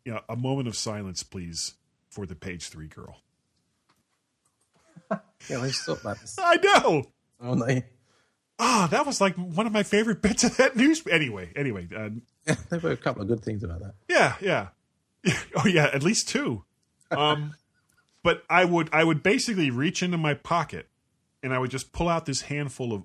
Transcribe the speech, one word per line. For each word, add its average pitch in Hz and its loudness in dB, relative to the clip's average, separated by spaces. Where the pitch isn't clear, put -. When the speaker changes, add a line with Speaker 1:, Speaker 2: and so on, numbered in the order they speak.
Speaker 1:
you 120 -10
know, 107 -10
a 117 -8
moment 131 -4
of 107 -6
silence, 104 -8
please, 85 -10
for 101 -12
the 87 -12
page 90 -12
three 78 -16
girl. - -20
Speaker 2:
<laughs> 208 -4
Yeah, 139 -4
they 135 -2
stopped - -6
that. 104 -6
Speaker 1:
I 349 6
know. 277 6
Speaker 2:
Aren't 120 0
they? 127 0
Speaker 1:
Ah, 226 4
that 277 4
was, 269 -2
like, 190 4
one 180 -4
of 214 -4
my 214 2
favorite 214 0
bits 208 2
of 220 2
that 262 4
news. 302 4
Anyway, 110 0
anyway, 107 -4
uh, 107 -8
Speaker 2:
<laughs> - -2
There 170 -4
were 160 -2
a 120 -4
couple 127 -4
of 95 -6
good 117 0
things 107 -6
about 85 -8
that. 101 -14
Speaker 1:
Yeah, 226 4
yeah. 139 -2
<laughs> - -2
Oh, 151 2
yeah, 156 6
at 139 -2
least 208 0
two. 220 -4
Um, 147 0
<laughs> - -20
but 170 2
I 175 6
would, 170 2
I 156 4
would 160 2
basically 190 2
reach 143 -2
into 180 0
my 151 0
pocket, 151 -4
and 131 -4
I 127 0
would 127 -2
just 127 -8
pull 170 -2
out 165 0
this 135 -4
handful 135 -6
of, 98 -6